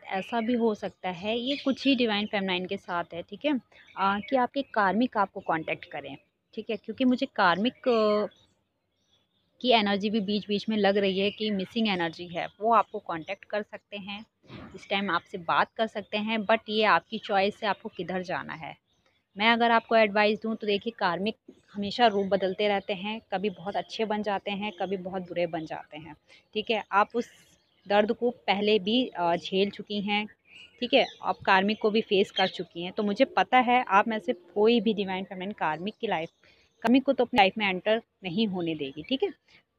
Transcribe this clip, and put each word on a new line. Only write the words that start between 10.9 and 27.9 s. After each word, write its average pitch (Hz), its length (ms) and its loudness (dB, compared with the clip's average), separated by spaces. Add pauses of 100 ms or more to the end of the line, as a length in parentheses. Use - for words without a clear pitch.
रही 196 220 2
है 196 120 0
कि 214 200 -4
मिसिंग 208 380 -2
एनर्जी 175 380 -4
है, 170 200 -6 (140)
वो 226 140 2
आपको 208 240 2
कॉन्टैक्ट 175 460 -10
कर 214 180 -6
सकते - 340 -16
हैं, 202 280 -12 (500)
इस - 140 -16
टाइम 196 220 -2
आपसे 175 280 -4
बात 165 380 0
कर 226 100 0
सकते 214 300 -8
हैं, 214 220 -2
but 220 300 2
ये 214 160 0
आपकी 196 340 2
चॉइस 202 440 0
है 214 60 -2
आपको 190 200 -4
किधर 185 340 -6
जाना 151 300 -6
है। 151 320 -14 (540)
मैं 226 140 4
अगर 233 180 4
आपको 226 260 4
एडवाइस 214 460 4
दूँ 220 140 -4
तो 220 100 -10
देखिए, 208 320 -2
कार्मिक 190 380 -2 (360)
हमेशा 202 340 0
रूप 202 200 2
बदलते 190 420 0
रहते 196 240 -2
हैं, 208 280 -8 (120)
कभी 196 180 -2
बहुत 180 260 -8
अच्छे 180 280 -4
बन 214 180 -2
जाते 202 280 -4
हैं, 202 220 -6
कभी 196 240 -4
बहुत 185 260 -8
बुरे 175 240 -4
बन 165 200 -6
जाते 151 300 -12
हैं, 156 180 -16 (400)
ठीक 214 160 -4
है। 214 220 -2
आप 202 220 4
उस 233 140 -4 (600)
दर्द 208 240 4